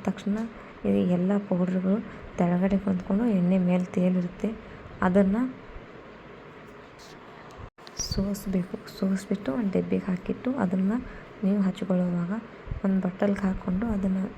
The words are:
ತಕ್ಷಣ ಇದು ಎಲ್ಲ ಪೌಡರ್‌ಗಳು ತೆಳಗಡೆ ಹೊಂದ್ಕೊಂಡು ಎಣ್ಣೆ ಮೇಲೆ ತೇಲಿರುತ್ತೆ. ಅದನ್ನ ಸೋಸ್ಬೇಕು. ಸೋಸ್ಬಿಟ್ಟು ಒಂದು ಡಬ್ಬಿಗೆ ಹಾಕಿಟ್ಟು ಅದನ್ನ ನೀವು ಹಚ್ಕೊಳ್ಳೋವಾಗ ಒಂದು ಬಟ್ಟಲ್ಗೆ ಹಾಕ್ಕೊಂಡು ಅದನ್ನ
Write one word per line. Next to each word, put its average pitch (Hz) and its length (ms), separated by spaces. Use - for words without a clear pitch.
ತಕ್ಷಣ 196 300
ಇದು 202 160
ಎಲ್ಲ 180 200
ಪೌಡರ್‌ಗಳು 185 520
ತೆಳಗಡೆ 180 400
ಹೊಂದ್ಕೊಂಡು 196 520
ಎಣ್ಣೆ 185 300
ಮೇಲೆ 180 260
ತೇಲಿರುತ್ತೆ. 180 640
ಅದನ್ನ 196 360
ಸೋಸ್ಬೇಕು. 196 720
ಸೋಸ್ಬಿಟ್ಟು 196 640
ಒಂದು 214 180
ಡಬ್ಬಿಗೆ 180 340
ಹಾಕಿಟ್ಟು - 520
ಅದನ್ನ 190 360
ನೀವು 202 200
ಹಚ್ಕೊಳ್ಳೋವಾಗ 180 720
ಒಂದು 190 200
ಬಟ್ಟಲ್ಗೆ 196 400
ಹಾಕ್ಕೊಂಡು 190 460
ಅದನ್ನ 190 320